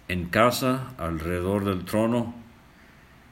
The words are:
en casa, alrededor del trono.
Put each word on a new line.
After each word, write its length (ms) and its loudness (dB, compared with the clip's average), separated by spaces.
en 200 -4
casa, 680 2
alrededor 680 -2
del 180 0
trono. 500 0